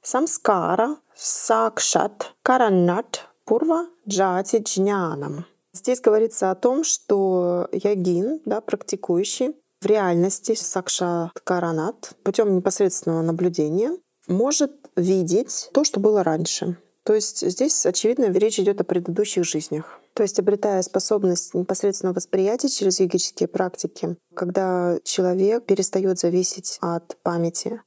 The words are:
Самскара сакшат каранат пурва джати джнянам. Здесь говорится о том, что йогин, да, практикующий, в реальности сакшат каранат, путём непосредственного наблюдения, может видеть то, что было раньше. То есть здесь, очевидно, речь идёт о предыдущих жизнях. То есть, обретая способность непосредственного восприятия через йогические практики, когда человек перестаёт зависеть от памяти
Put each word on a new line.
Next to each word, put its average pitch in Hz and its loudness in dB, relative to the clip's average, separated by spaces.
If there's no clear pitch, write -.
Самскара 220 0
сакшат - 0
каранат 202 2
пурва 320 0
джати 190 0
джнянам. 175 -2
Здесь 247 -2
говорится 214 2
о 185 -2
том, 269 2
что 185 0
йогин, 190 0
да, 214 -2
практикующий, 202 -4
в - -4
реальности 196 2
сакшат 175 -4
каранат, 170 -4
путём 196 2
непосредственного 180 0
наблюдения, 170 0
может 269 0
видеть 185 0
то, 294 2
что - -4
было 208 4
раньше. 170 -2
То 214 2
есть - -2
здесь, 214 0
очевидно, 233 2
речь 202 2
идёт 202 2
о 180 -2
предыдущих 180 0
жизнях. 151 -6
То - 0
есть, 202 0
обретая 202 2
способность 190 0
непосредственного 185 -2
восприятия 196 0
через 196 0
йогические 180 -2
практики, 175 -4
когда 180 0
человек 190 0
перестаёт 190 0
зависеть 180 -2
от 170 -4
памяти 170 -2